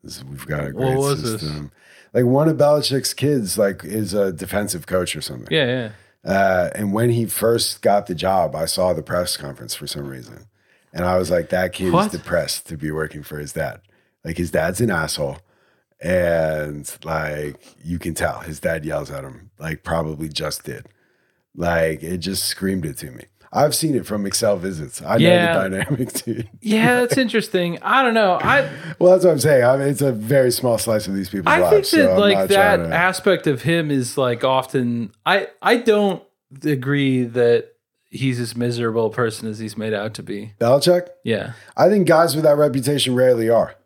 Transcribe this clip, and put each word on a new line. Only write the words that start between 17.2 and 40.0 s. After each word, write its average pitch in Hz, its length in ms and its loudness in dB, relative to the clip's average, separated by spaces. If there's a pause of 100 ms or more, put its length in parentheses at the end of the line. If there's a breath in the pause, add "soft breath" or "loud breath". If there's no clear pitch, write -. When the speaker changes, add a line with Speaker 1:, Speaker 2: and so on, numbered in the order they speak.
Speaker 1:
you 85 140 -6
can 82 160 -8
tell 76 260 -4
his 80 180 -14
dad 82 280 -4
yells 73 240 -8
at 69 120 -12
him, 67 360 -18
like, 80 260 -10
probably 80 460 -4
just 76 340 -8
did. - 220 -14 (680)
Like, 82 480 0
it 87 160 -6
just 90 260 -6
screamed 95 420 -4
it 69 120 -8
to 73 120 -12
me. - 140 -18 (300 soft breath)
I've 143 200 2
seen 151 200 0
it 107 120 -2
from 104 180 -4
Excel 101 320 0
visits. 85 460 -8
I 113 160 0
Speaker 2:
Yeah. 170 340 6
Speaker 1:
know 160 120 0
the 95 120 -4
dynamic, 127 360 -4
<laughs> - 120 -8
dude. 113 240 -6 (140)
Speaker 2:
Yeah, 233 380 2
that's 240 180 0
interesting. 190 640 -2
I 226 200 2
don't 233 120 2
know. 196 260 4
I 233 280 2 (300 loud breath)
Speaker 1:
Well, 180 140 8
that's 180 140 6
what 175 60 8
I'm 147 80 2
saying. 135 220 6
I 127 140 6
mean, 139 120 0
it's 139 120 -2
a 139 120 2
very 123 380 2
small 117 280 0
slice 107 280 0
of 98 80 -4
these 95 140 -4
people's 98 260 0
Speaker 2:
I 349 60 4
Speaker 1:
lives, 392 300 4
Speaker 2:
think 320 120 4
that, - 60 4
Speaker 1:
so - 60 4
I'm 185 40 4
Speaker 2:
like, 98 200 4
Speaker 1:
not 95 100 0
Speaker 2:
that 196 300 4
Speaker 1:
trying 82 120 -2
to 160 60 0
Speaker 2:
aspect 185 500 0
of 135 160 0
him 165 280 0
is, 127 260 -2
like, 123 260 0
often, 127 720 0 (140)
I, 190 220 0 (120)
I 226 160 4
don't 208 460 2 (420)
agree 135 600 0
that 117 440 2 (400)
he's 123 320 -2
as 117 160 -6
miserable 117 500 0
a 104 40 0
person 110 380 -4
as 107 100 -8
he's 110 180 -8
made 110 160 -4
out 107 220 -4